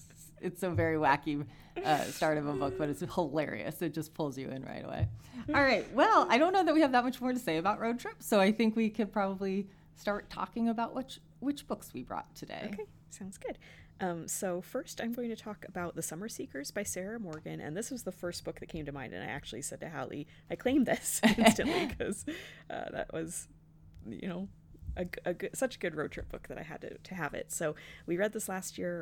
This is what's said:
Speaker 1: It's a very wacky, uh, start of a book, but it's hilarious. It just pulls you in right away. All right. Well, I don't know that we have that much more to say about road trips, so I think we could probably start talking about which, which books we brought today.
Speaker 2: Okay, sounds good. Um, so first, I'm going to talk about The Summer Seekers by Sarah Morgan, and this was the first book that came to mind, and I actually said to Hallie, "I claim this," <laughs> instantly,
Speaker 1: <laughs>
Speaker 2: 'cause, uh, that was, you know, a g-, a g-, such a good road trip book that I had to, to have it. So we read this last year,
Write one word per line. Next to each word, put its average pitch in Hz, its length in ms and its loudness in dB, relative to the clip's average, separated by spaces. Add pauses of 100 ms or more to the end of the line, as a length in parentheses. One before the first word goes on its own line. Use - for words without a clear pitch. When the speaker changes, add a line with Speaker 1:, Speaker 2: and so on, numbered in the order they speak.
(420)
Speaker 1:
It's 175 200 -4
a 190 80 2
very 165 280 4
wacky, 147 480 4 (400)
uh, 151 180 4
start 156 340 2
of 147 100 0
a 147 60 0
book, 139 240 0
but 151 120 0
it's 147 100 -4
hilarious. 151 840 -2
It 170 120 0
just 156 200 -6
pulls 139 240 -2
you 135 120 -6
in 135 140 -6
right - 200 -8
away. - 240 0 (400)
All 285 160 4
right. 240 300 4
Well, 320 360 8
I 233 80 8
don't 330 140 6
know 381 140 6
that 311 80 6
we 311 80 8
have 277 100 6
that 247 140 6
much 254 160 -2
more 247 100 0
to 247 80 0
say - 160 0
about 185 240 2
road 233 180 0
trips, - 280 -10
so 208 160 6
I 190 100 8
think 220 240 4
we 226 140 4
could 214 240 0
probably 196 560 0 (260)
start 202 340 -4
talking 226 380 -2
about 226 260 0
which, - 280 -6 (180)
which 285 260 -2
books - 280 -6
we - 100 -6
brought - 320 -8
today. - 380 -8
Speaker 2:
Okay, 427 100 -6 (260)
sounds - 280 -12
good. - 200 -8 (440)
Um, 175 260 -2
so 180 320 -2
first, - 400 -8
I'm 233 140 -2
going 240 160 -4
to 220 80 -4
talk - 320 -12
about 175 260 -6
The 165 60 -4
Summer 170 260 -6
Seekers - 440 -8
by 208 120 -2
Sarah 202 380 -6
Morgan, 160 400 -8
and 147 160 -6
this 226 120 -6
was 247 140 -8
the 185 80 -6
first 175 320 -6
book 165 160 -6
that - 80 -10
came 156 180 -8
to 143 60 -6
mind, 139 220 -8
and 92 100 -6
I - 40 -6
actually 131 340 -8
said - 180 -8
to - 100 -8
Hallie, 143 380 -8 (240)
"I 170 60 -2
claim 262 260 4
this," - 460 2
<laughs> 214 80 4
instantly, 226 500 6
Speaker 1:
<laughs> - 100 -6
Speaker 2:
'cause, - 280 -4 (440)
uh, - 220 -6
that - 220 -4
was, 165 340 -6 (580)
you 110 220 -8
know, 190 220 -6 (460)
a 180 100 -2
g-, 180 60 -8 (140)
a 180 80 0
g-, 180 200 -6
such - 220 -2
a - 40 -14
good 170 160 -4
road 151 160 -2
trip - 180 -8
book - 180 -10
that - 100 -8
I - 60 -8
had 156 180 -12
to, - 160 -10
to - 180 -14
have 160 180 -4
it. - 180 -8
So 156 240 -2 (300)
we 170 120 0
read 208 160 2
this 214 160 -4
last 190 280 -6
year, 180 140 -2 (100)